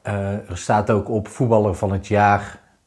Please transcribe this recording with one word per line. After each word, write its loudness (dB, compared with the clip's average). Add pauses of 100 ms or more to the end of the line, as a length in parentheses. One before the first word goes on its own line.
eh, -6
er -8
staat 0
ook 2
op -2
voetballer 2
van -4
het -4
jaar 2 (260)